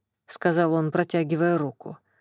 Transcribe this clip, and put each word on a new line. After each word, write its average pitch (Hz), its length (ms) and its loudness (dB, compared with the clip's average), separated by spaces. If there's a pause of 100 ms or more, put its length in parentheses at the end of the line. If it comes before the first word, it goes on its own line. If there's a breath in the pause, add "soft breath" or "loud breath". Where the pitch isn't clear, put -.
(280)
сказал 165 460 2
он, 160 180 0
протягивая 170 640 0
руку. - 400 -8 (240)